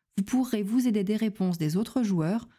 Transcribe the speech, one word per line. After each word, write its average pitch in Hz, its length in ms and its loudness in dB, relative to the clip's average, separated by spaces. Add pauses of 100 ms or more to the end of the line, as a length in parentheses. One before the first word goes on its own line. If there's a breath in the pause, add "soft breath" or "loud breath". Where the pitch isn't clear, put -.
(160 loud breath)
vous 196 80 0
pourrez 247 400 0
vous 247 240 0
aider 208 160 2
des 214 140 0
réponses 185 400 -2
des 156 180 0
autres 226 280 0
joueurs 190 440 0 (120)